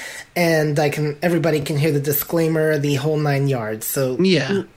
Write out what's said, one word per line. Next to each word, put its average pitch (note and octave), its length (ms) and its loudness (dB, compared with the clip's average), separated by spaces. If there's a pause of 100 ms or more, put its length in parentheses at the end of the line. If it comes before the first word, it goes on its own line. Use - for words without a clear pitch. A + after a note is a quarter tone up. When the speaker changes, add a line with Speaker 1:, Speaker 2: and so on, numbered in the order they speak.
(360)
Speaker 1:
and D#3 440 2
I D3 100 2
can, D3 320 -4
everybody E3 400 2
can D3 160 -4
hear D3+ 140 2
the C#3+ 100 2
disclaimer, D#3 760 0
the C#3+ 180 0
whole D3+ 220 0
nine C#3 300 2
yards. A2 380 -4
So C3 340 -2
Speaker 2:
Yeah. F3+ 440 2 (140)